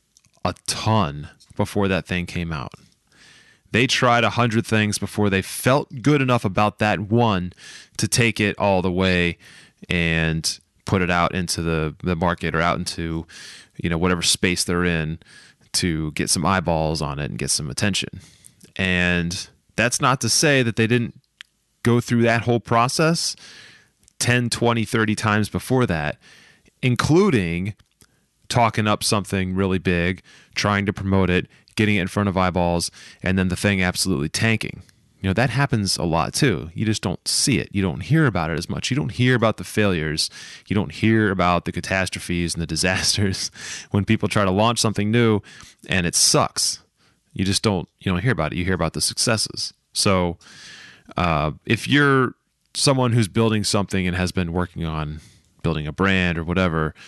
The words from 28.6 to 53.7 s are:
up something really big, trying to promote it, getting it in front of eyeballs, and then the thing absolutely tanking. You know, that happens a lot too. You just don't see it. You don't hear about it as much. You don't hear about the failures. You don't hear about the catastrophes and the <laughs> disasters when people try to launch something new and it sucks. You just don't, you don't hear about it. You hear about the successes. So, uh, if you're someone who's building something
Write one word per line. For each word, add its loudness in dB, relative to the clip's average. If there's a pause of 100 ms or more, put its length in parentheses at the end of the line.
up 0
something 0
really 2
big, 0 (320)
trying 0
to -2
promote 2
it, 2 (280)
getting 2
it 0
in -2
front -2
of -2
eyeballs, 0 (300)
and 0
then 2
the -2
thing 0
absolutely -2
tanking. -2 (380)
You -2
know, 2
that 2
happens -2
a -4
lot 0
too. 0
You -4
just -2
don't -4
see 0
it. -6
You -2
don't -2
hear 2
about 0
it -2
as -6
much. -6
You -2
don't -2
hear 2
about 2
the -10
failures. -2 (380)
You -2
don't -2
hear 2
about 2
the -6
catastrophes -4
and -6
the -4
<laughs> -6
disasters -2 (400)
when 2
people 0
try 2
to 2
launch 2
something -2
new 2 (480)
and 0
it -2
sucks. 0 (500)
You -2
just 0
don't, 0 (100)
you -2
don't 0
hear 0
about -2
it. -6
You -2
hear 0
about -2
the -6
successes. -2 (180)
So, 0 (800)
uh, 0 (140)
if -2
you're 2 (400)
someone 2
who's 2
building 2
something 0